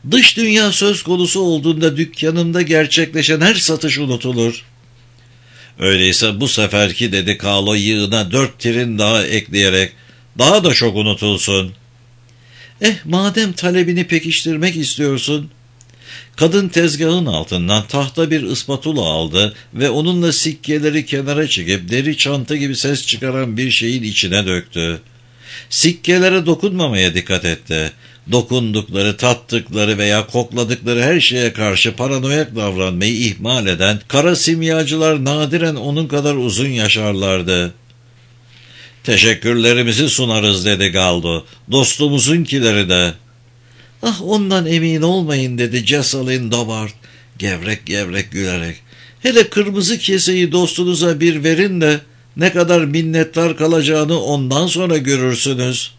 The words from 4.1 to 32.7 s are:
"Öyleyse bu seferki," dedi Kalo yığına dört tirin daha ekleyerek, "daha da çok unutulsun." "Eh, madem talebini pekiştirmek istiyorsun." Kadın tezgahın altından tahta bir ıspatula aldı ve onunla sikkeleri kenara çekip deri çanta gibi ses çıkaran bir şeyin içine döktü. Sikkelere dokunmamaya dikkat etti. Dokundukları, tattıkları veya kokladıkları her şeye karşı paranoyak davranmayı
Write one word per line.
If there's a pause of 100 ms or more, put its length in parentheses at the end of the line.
"Öyleyse
bu
seferki,"
dedi
Kalo
yığına
dört
tirin
daha
ekleyerek, (460)
"daha
da
çok
unutulsun." (1080)
"Eh, (100)
madem
talebini
pekiştirmek
istiyorsun." (840)
Kadın
tezgahın
altından
tahta
bir
ıspatula
aldı (180)
ve
onunla
sikkeleri
kenara
çekip
deri
çanta
gibi
ses
çıkaran
bir
şeyin
içine
döktü. (680)
Sikkelere
dokunmamaya
dikkat
etti. (400)
Dokundukları,
tattıkları
veya
kokladıkları
her
şeye
karşı
paranoyak
davranmayı